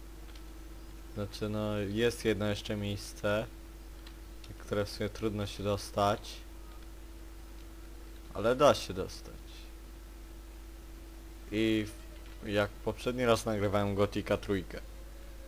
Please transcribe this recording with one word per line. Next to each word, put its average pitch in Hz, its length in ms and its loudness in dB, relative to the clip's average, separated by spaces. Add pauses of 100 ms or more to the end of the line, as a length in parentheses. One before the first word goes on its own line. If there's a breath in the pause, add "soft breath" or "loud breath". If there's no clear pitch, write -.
(1120)
Znaczy, 104 360 -2
no, 107 280 2
jest 107 480 4
jedno 104 200 6
jeszcze 104 300 0
miejsce, 104 680 0 (1040)
na - 140 -10
które 104 220 0
w - 40 -6
sumie 104 200 -2
trudno 107 360 -2
się - 180 -6
dostać. 101 680 2 (2000)
Ale 110 220 6
da 135 180 10
się - 200 -4
dostać. - 400 -6 (2250)
I 110 360 6
w-, - 600 -10
jak 101 220 6
poprzedni 123 560 0
raz 117 200 8
nagrywałem 101 500 4
Gotika 101 420 4
trójkę, - 440 0 (680)